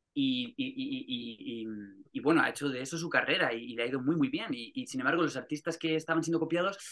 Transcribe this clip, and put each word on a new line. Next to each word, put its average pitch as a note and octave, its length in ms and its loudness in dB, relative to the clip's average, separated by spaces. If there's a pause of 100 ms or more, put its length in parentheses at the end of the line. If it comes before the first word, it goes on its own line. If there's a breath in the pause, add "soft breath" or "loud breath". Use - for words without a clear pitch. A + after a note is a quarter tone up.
(140)
y, B2+ 440 0
y, B2+ 100 -2
y, C3+ 300 -4
y, - 100 -6
y, A#2 560 -6
y, A2 40 -4 (460)
y, C3+ 60 -2
bueno, C#3+ 220 6
ha B2 80 4
hecho C#3+ 200 -4
de B2+ 120 -2
eso C#3 160 -4
su D#3+ 120 -2
carrera C3 440 2
y, A#2+ 180 -6
y A2+ 40 -8
le A#2 80 0
ha A#2+ 40 0
ido B2+ 140 0
muy, D3 140 4
muy C#3 140 4
bien. D3 240 -2
Y, A#2 220 -8
y, B2+ 120 -6
sin C3 140 -4
embargo, D#3 200 4
los D3 160 0
artistas D3+ 400 -4
que D#3+ 180 0
estaban D#3+ 280 2
siendo E3 160 2
copiados F3 380 0 (140)